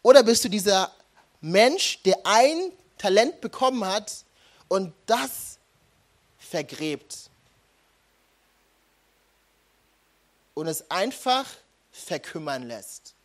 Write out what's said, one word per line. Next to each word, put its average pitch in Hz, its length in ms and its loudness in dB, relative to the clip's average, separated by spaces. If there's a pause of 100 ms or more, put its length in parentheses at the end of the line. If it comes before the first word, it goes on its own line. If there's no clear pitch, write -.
Oder 262 200 8
bist 226 220 2
du 196 60 -4
dieser 190 420 0 (500)
Mensch, 220 640 2
der 185 220 2
ein 294 460 2 (280)
Talent 214 420 2
bekommen 247 440 -2
hat 202 320 -6 (500)
und 190 260 -4 (140)
das 247 500 -4 (800)
vergräbt 147 920 -10 (3250)
und 156 140 -8
es - 240 -10
einfach 254 560 -4 (440)
verkümmern 143 760 -10
lässt? - 580 -18